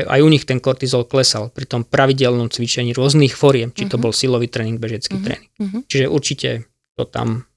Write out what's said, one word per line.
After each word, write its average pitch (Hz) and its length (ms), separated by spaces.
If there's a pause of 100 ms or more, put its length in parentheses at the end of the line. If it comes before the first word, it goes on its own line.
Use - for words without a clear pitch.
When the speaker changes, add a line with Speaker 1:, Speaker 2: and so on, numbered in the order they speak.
Speaker 1:
aj 135 220
u 156 60
nich 156 160
ten 127 140
kortizol 127 440
klesal 117 480
pri 131 160
tom 120 160
pravidelnom 135 640
cvičení 120 480
rôznych 139 400
foriem, 131 340
či 202 160
to 185 140
Speaker 2:
Mhm. 113 40
Speaker 1:
bol 117 120
silový 120 320
tréning, 113 320
bežecký 113 400
Speaker 2:
Mhm. 190 60
Speaker 1:
tréning. - 320
Speaker 2:
Mhm. 202 280
Speaker 1:
Čiže 135 220
určite 139 420 (460)
to - 100
tam, 117 400 (120)